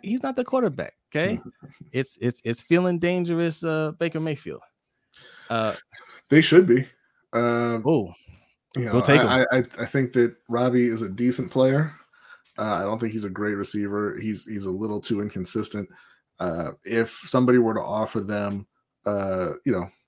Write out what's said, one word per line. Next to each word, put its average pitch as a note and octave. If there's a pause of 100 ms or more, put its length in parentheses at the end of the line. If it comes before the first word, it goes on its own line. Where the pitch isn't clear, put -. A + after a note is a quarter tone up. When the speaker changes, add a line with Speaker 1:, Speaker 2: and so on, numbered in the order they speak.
Speaker 1:
He's A#3
not C4+
the B3
quarterback. A#3 (160)
Okay, F#3 (260)
Speaker 2:
<laughs> -
Speaker 1:
it's, C3
it's, A#2+
it's A#2
feeling F3
dangerous. E3+
Uh, D#3
Baker E3
Mayfield. D3 (920)
Uh, A2 (540)
Speaker 2:
They D3+
should F3
be. A#2+ (460)
Um, A#2+
Speaker 1:
oh, A#2+ (640)
Speaker 2:
you B2+
know, G#2+
Speaker 1:
go A#2+
take C#3
Speaker 2:
I, B2
Speaker 1:
him. B2+
Speaker 2:
I, B2+
I, B2 (160)
I A#2
think C3
that A#2+ (120)
Robbie B2
is A2+
a G2+
decent B2
player. C3+ (640)
Uh, G#2+
I G2
don't G#2+
think A2+
he's G#2+
a G2
great G#2
receiver. G2+
He's, G#2+
he's G2+
a F#2+
little G#2
too G2+
inconsistent. G#2 (520)
Uh, F#2 (100)
if D3
somebody B2+
were A2
to G#2
offer G#2+
them, G2+ (400)
uh, G2 (120)
you C3
know F2+ (220)